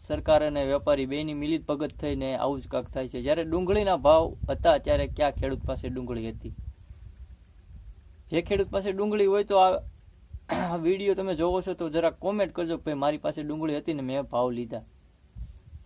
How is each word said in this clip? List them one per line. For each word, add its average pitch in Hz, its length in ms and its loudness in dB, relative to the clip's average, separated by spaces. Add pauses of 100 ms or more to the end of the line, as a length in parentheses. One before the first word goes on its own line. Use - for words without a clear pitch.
સરકાર 151 360 4
અને 147 220 0
વેપારી 135 420 2
બેયની 151 280 -4
મિલીત 147 320 -2
ભગત 147 240 -2
થઈને 135 460 -4
આવું 131 240 0
જ - 80 -12
કાંક 127 220 -4
થાય 131 180 -6
છે. 123 140 -8
જ્યારે 156 220 2
ડુંગળીના 185 520 2
ભાવ 156 400 6 (140)
હતા 147 280 4
ત્યારે 143 280 0
ક્યાં 143 260 0
ખેડૂત 135 340 -4
પાસે 131 220 -4
ડુંગળી 123 400 -6
હતી? 110 260 -10 (1800)
જે 165 120 0
ખેડૂત 196 260 0
પાસે 196 240 -2
ડુંગળી 208 340 2
હોય 202 180 4
તો 202 120 2
આ, 185 260 6 (640)
આ 175 280 -2
વીડિયો 190 380 2
તમે 190 200 -2
જોવો 175 260 2
છો 180 140 -4
તો 165 160 -4
જરાક 165 280 2
કોમેન્ટ 196 340 -2
કરજો 165 240 -4
કે - 60 -8
ભાઈ 151 120 -4
મારી 147 240 0
પાસે 151 240 -6
ડુંગળી 151 360 -2
હતી 156 160 -4
ને 139 80 -4
મેં 131 200 -2
ભાવ 123 280 0
લીધા. 117 320 -6 (1040)